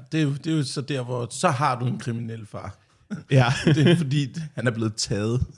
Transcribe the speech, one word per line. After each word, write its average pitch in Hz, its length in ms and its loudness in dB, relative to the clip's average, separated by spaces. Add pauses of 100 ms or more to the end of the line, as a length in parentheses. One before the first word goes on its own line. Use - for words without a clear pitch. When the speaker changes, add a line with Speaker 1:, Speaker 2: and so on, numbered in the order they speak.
(120)
Speaker 1:
det 160 80 0
er 156 40 4
jo, 139 100 2
det 156 200 -4
er 160 40 2
jo 147 60 0
så 131 180 -6
der, 131 220 -4
hvor, 120 280 -6
så - 180 0
har 131 300 0
du 123 60 -2
en 123 140 -2
kriminel 113 460 -8
far. 95 320 -14 (540)
Speaker 2:
Ja. 131 220 6 (100)
Speaker 1:
<laughs> - 20 2
Det 151 260 6
er 170 60 6
fordi, 143 380 0 (200)
han 117 120 -2
er 120 40 2
blevet 110 240 -2
taget. 113 500 0 (120)